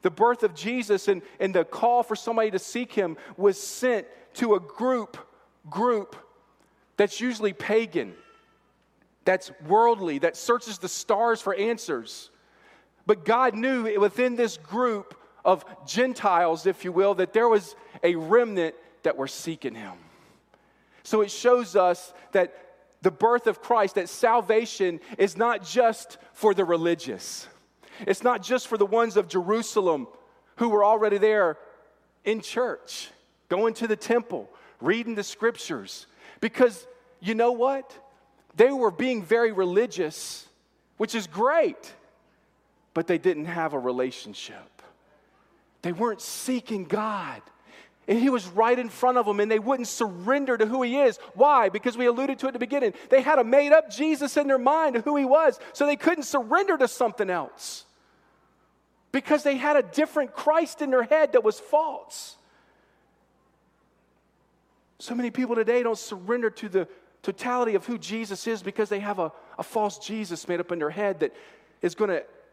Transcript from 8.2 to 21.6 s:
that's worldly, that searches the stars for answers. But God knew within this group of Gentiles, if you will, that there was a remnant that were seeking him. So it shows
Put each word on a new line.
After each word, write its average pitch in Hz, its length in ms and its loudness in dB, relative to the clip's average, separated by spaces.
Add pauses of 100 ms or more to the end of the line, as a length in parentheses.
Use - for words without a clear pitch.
that's 185 280 0 (160)
worldly, 196 520 2
that 165 180 0
searches 226 400 -2
the 185 120 -10
stars 226 520 0
for 196 140 -2
answers. 196 760 -6 (800)
But 190 180 2
God 233 300 2
knew 226 440 -2
within 240 360 2
this 233 220 0
group 220 600 -4 (240)
of - 220 2 (220)
Gentiles, 175 800 0
if 190 180 -2
you 180 60 -6
will, 196 240 2
that 180 180 -2
there 233 160 4
was 208 260 0 (280)
a 175 100 4
remnant 180 640 2 (260)
that 151 160 0
were 135 100 -4
seeking 139 460 -10
him. 101 240 -16 (1040)
So 220 200 0
it 202 100 0
shows 240 440 2